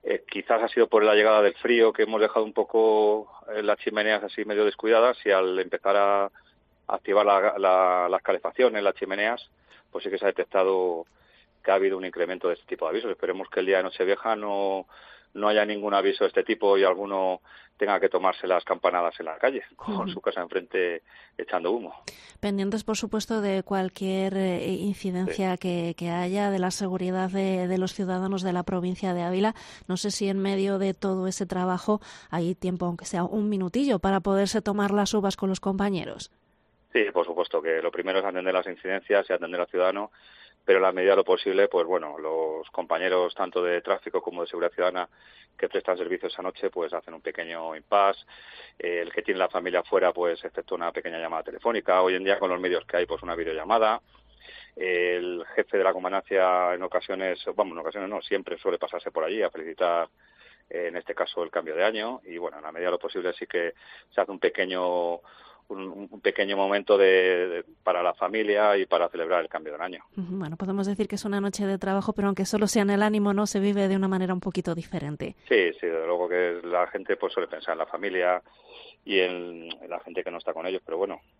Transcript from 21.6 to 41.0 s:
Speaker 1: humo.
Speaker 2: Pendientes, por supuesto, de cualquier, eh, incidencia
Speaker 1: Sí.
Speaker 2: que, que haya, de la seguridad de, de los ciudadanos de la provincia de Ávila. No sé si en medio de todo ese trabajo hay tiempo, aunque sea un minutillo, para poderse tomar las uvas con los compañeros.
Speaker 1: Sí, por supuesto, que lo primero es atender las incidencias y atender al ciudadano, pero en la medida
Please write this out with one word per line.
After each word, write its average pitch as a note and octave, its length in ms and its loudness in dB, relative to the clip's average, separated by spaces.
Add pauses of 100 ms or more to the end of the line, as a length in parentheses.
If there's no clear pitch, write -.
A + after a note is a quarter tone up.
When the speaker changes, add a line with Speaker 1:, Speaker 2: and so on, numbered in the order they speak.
Speaker 1:
humo. A2 240 -4 (460)
Speaker 2:
Pendientes, G3+ 420 -2
por G#3+ 140 -4
supuesto, A3 440 -4
de F#3+ 220 -2
cualquier, F#3+ 720 -2
eh, F#3+ 380 -2
incidencia F#3 800 -2
Speaker 1:
Sí. F3+ 60 -4
Speaker 2:
que, F3 380 -4
que F3 120 -6
haya, F#3 420 -2
de G3 80 -2
la F3+ 100 0
seguridad F#3 600 -4
de, F#3+ 380 -2
de F#3 100 0
los F#3 160 -2
ciudadanos F#3 500 -2
de F#3 100 -2
la F3+ 100 -2
provincia F3+ 500 -2
de F3 100 -2
Ávila. F#3+ 320 0 (320)
No F#3 80 -2
sé G3+ 160 -4
si G3+ 160 -2
en G3 120 -2
medio G3 380 0
de F#3+ 160 0
todo F#3+ 340 -2
ese F#3+ 180 -4
trabajo F#3 560 -2 (280)
hay F3 260 -2
tiempo, F3+ 300 -4
aunque E3+ 200 -6
sea F3 180 -2
un G#3 260 -2
minutillo, G3+ 500 0
para G3 200 2
poderse G3 420 2
tomar G3+ 300 0
las G3+ 220 2
uvas G3 240 0
con G3 120 -2
los F#3 120 -2
compañeros. G3 680 -4 (640)
Speaker 1:
Sí, A2 200 2
por E2+ 140 2
supuesto, E2+ 360 -2
que D#2+ 200 -2
lo E2+ 80 -2
primero F#2 300 -2
es F#2+ 60 -2
atender F#2 280 -2
las F#2 140 0
incidencias F#2+ 600 0
y F#2+ 40 0
atender F2 280 -4
al F2 60 -2
ciudadano, F#2+ 440 -2 (520)
pero F#2+ 140 6
en F#2 60 6
la F#2+ 100 4
medida F#2 180 4